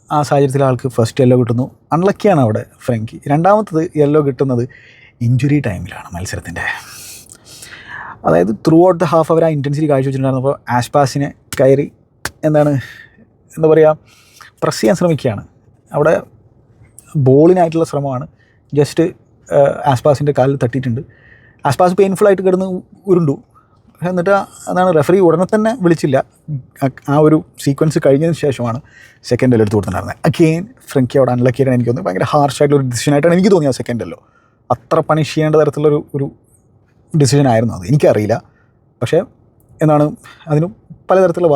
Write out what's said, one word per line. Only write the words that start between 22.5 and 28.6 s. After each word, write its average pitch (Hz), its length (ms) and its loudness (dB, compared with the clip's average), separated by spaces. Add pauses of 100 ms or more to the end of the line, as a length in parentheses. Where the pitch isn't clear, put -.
ഉ-, 185 100 -10 (260)
ഉരുണ്ടു. 170 240 2 (760)
എന്നിട്ട് 185 260 0
ആ, - 20 2 (320)
എന്താണ് 185 280 0
റെഫറി 170 280 2
ഉടനെ 165 280 2
തന്നെ 220 180 0 (120)
വിളിച്ചില്ല, 156 340 0 (680)
ആ, - 20 2 (260)
ആ 143 40 2 (100)
ഒരു 156 120 4 (260)
സീക്വൻസ് 147 400 -2
കഴിഞ്ഞതിന് 151 400 2
ശേഷമാണ് 120 340 -4 (520)